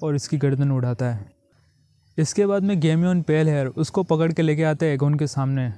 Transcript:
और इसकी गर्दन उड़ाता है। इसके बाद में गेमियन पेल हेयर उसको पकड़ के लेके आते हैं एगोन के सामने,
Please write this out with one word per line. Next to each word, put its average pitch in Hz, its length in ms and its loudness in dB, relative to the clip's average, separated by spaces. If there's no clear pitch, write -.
और 151 120 -2
इसकी 143 220 -2
गर्दन 139 340 0
उड़ाता 123 340 -2
है। 113 260 -6
इसके 185 280 0
बाद 202 180 0
में 196 160 0
गेमियन 165 420 2
पेल 156 260 2
हेयर 143 200 0
उसको 156 360 -2
पकड़ 165 300 0
के 165 80 -2
लेके 156 220 2
आते 156 220 0
हैं 151 80 0
एगोन 143 220 0
के 147 120 -2
सामने, 135 500 -2